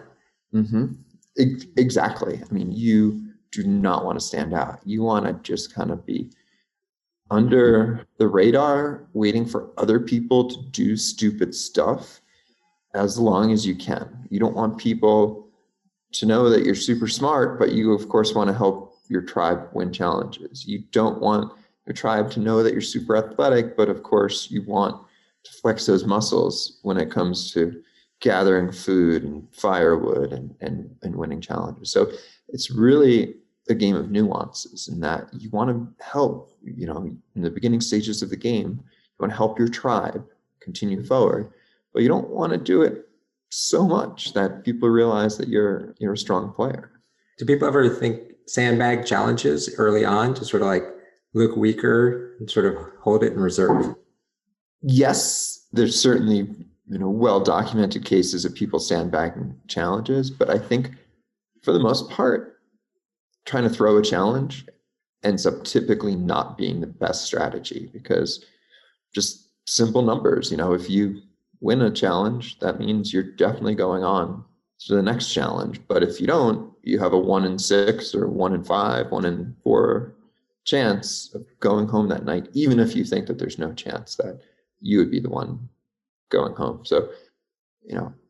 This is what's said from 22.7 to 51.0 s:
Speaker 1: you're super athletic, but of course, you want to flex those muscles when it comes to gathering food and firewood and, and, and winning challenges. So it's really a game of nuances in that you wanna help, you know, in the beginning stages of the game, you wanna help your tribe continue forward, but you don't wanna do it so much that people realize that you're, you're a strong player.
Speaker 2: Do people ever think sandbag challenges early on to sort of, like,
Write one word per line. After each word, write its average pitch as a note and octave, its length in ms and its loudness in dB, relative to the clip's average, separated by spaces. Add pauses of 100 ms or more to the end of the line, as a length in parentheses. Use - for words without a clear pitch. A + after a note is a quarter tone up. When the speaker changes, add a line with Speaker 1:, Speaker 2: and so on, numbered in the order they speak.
Speaker 1:
you're - 80 -2
super - 360 -2
athletic, A#2+ 600 0
but G#2 120 4
of - 160 -4
course, - 460 0
you G#2+ 120 -4
want G2+ 340 -2 (460)
to - 100 -20
flex - 320 -2
those F#2+ 220 4
muscles F#2+ 760 0
when F#2+ 140 -2
it D#2+ 140 -2
comes F2+ 420 -4
to E2+ 300 -2 (380)
gathering F#2 520 2
food E2+ 500 2
and D2 300 -10
firewood E2 800 2
and, C2 300 -12
and, - 400 -10
and F2 140 -8
winning D#2+ 260 -8
challenges. F2 480 -8
So G2+ 200 2 (380)
it's - 220 -8
really B2+ 640 6 (340)
a A#2 60 0
game G2+ 220 2
of E2+ 140 -4
nuances - 800 -4
in E2+ 120 -8
that D#2+ 340 -4
you G#2+ 160 -14
wanna A#2 360 -2 (140)
help, - 600 -2
you - 240 -10
know, D#2+ 240 -8 (240)
in F2+ 80 -6
the E2+ 80 -2
beginning A#2 320 0
stages G#2+ 400 -2
of F#2+ 80 -6
the G2 60 -6
game, A2+ 460 -4
you - 380 -20
wanna G#2 140 -4
help A2 240 0
your A#2 100 2
tribe A#2 560 -4 (360)
continue F#2+ 440 -6
forward, A2+ 460 2 (420)
but - 100 0
you A#2+ 60 4
don't - 220 0
wanna E3 260 -2
do F3 240 2
it - 280 0 (420)
so - 360 0
much - 460 -2
that F#2+ 320 -2
people A#2+ 240 0
realize A2 480 2
that - 120 -6
you're, G#2 500 0
you're G#2 160 -4
a G#2 40 -6
strong G2 360 -2
player. C3+ 360 -6 (460)
Speaker 2:
Do C3 80 -10
people C#3+ 240 2
ever C3+ 220 4
think A2+ 420 -4 (140)
sandbag A#2+ 580 2
challenges A#2+ 720 0
early G#2+ 280 4
on G#2+ 300 2
to - 120 -8
sort G2+ 160 0
of, G2 60 2
like, F#2 160 0 (500)